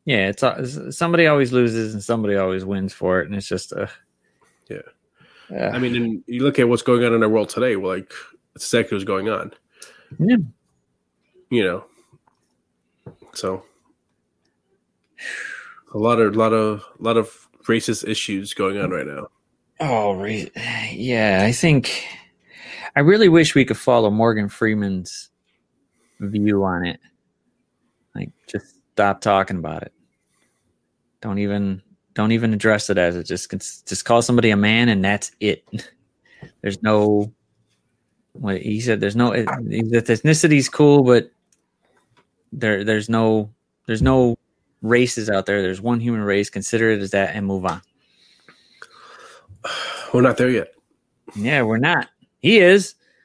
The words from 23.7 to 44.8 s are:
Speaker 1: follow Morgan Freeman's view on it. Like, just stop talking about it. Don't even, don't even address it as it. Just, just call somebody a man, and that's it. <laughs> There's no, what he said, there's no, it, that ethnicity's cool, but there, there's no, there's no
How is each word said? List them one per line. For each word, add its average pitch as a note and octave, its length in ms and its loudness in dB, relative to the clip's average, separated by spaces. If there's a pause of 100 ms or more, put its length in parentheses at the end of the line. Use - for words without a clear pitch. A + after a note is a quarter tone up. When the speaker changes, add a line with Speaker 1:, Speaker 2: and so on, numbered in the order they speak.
Speaker 1:
follow A#2+ 320 2
Morgan G#2+ 400 2
Freeman's G2+ 800 -4 (920)
view G#2 420 0
on F2+ 240 -2
it. - 140 -8 (1120)
Like, - 160 -10 (160)
just - 300 -12 (160)
stop G2+ 280 0
talking F#2+ 360 0
about D#2+ 260 -8
it. - 100 -16 (1300)
Don't G2+ 200 -4
even, G2+ 420 -2 (320)
don't G#2+ 160 0
even A2+ 240 2
address G#2 340 0
it F#2+ 100 0
as F2 180 0
it. E2+ 80 -8
Just, - 260 -8
just - 540 -10
call A#2 180 4
somebody A#2 280 2
a G#2 60 4
man, A2+ 320 4
and G2 160 2
that's G2+ 360 -2
it. G#2 320 -2
<laughs> - 920 -18
There's G2+ 200 -6
no, G#2+ 500 2 (1000)
what G2+ 280 -6
he G#2+ 200 -4
said, A#2 200 0
there's G2+ 160 -2
no, A#2+ 160 2
it, A2 140 -2
that A2+ 600 -2
ethnicity's D3+ 640 2
cool, C#3+ 340 6
but B2 280 4 (1200)
there, G#2+ 320 -2
there's G#2+ 240 -2
no, A2 420 2 (360)
there's A2 160 -2
no B2+ 340 4 (460)